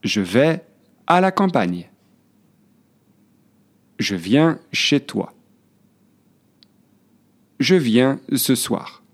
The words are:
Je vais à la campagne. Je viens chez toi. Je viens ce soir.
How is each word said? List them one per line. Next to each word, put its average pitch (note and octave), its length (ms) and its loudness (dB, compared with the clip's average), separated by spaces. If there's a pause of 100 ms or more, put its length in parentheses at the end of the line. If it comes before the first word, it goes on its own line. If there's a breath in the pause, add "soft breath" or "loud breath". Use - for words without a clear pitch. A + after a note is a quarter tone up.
Je G#2 180 -2
vais B2 440 0 (400)
à F3+ 160 4
la F#3+ 100 2
campagne. A2+ 560 -2 (2000)
Je - 160 -4
viens C3 440 0 (120)
chez - 280 0
toi. - 360 -8 (2250)
Je D#3+ 160 2
viens B2+ 440 2 (160)
ce C3 200 0
soir. - 480 -6 (100)